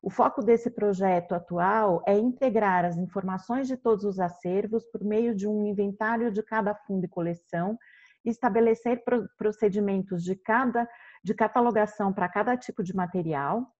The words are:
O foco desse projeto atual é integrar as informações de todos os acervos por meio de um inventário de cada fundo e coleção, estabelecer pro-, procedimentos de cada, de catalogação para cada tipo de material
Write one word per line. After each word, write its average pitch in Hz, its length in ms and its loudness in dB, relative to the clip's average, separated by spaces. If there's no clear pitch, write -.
O 196 80 -6
foco - 320 0
desse 233 300 2
projeto 185 640 0
atual 175 720 2
é 202 100 4
integrar 214 680 2
as 175 120 -2
informações 190 720 -4
de 262 80 -4
todos 214 300 0
os 196 120 -2
acervos 190 680 -2
por 202 180 -12
meio 220 320 0
de 196 100 -4
um 214 200 0
inventário 208 680 -2
de 208 100 -4
cada 214 320 -2
fundo 196 300 -4
e 175 60 -6
coleção, 170 680 -4
estabelecer 233 760 2
pro-, 233 240 0
procedimentos 196 880 0
de 180 120 -2
cada, 233 520 0
de 196 100 -2
catalogação 214 800 2
para 180 160 -2
cada 214 260 0
tipo 247 280 -8
de 185 120 -6
material 175 720 -2